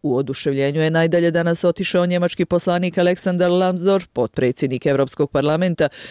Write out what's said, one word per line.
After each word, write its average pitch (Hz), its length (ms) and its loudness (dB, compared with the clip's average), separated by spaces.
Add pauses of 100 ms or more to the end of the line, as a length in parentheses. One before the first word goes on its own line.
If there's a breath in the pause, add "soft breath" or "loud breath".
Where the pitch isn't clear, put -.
u 131 140 0
oduševljenju 139 640 -2
je 160 80 2
najdalje 165 420 2
danas 170 320 0
otišao 180 420 0
njemački 175 400 0
poslanik 180 520 0
Aleksandar 180 540 2
Lambsdorff, 185 640 0
potpredsjednik 127 720 -2
Evropskog 139 460 0
parlamenta, 156 580 0 (220 loud breath)